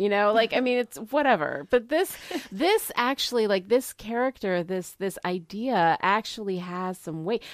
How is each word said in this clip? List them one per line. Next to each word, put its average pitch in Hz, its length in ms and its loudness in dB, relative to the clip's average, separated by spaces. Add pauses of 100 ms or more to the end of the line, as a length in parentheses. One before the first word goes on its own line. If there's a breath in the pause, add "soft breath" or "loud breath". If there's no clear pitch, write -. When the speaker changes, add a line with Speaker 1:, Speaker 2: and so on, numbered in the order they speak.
Speaker 1:
you 202 80 2
know? 208 240 4
Like, 226 240 4
I 247 40 2
mean, 247 180 2
it's 240 180 -4
whatever. 214 760 0
But 247 200 2
this, 330 260 0 (140)
Speaker 2:
<laughs> - 200 -8
Speaker 1:
this 330 460 2
actually, 240 500 0
like, 190 220 0
this 247 240 2
character, 220 720 -2
this, 185 280 -6
this 190 320 -6
idea 180 760 0
actually 202 580 0
has 180 400 -6
some 160 280 -8
weight. 233 160 -2 (120)